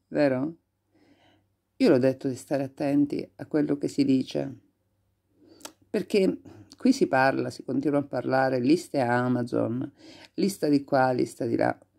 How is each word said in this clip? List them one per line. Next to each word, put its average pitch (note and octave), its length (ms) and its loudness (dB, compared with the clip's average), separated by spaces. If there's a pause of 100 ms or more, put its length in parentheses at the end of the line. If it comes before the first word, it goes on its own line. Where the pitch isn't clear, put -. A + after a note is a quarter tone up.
vero? D3 480 0 (1200)
Io C4 120 4
l'ho C#3 100 6
detto C3 280 0
di C3 80 -4
stare C#3 280 -6
attenti C#3+ 720 -2
a C#3+ 100 -14
quello D3 320 -2
che D3 100 -6
si C#3+ 160 -2
dice, C3+ 560 -2 (1300)
perché F#3+ 500 0 (380)
qui B3+ 160 4
si - 120 2
parla, C3 460 2
si - 120 -18
continua C#3 360 -2
a C#3 40 -2
parlare, C3 560 0
liste C#3+ 400 0
Amazon, B2 920 0 (440)
lista - 340 -2
di C#3+ 140 2
qua, C3 280 2
lista B2+ 340 -4
di A#2 100 -2
là, A2+ 220 0 (220)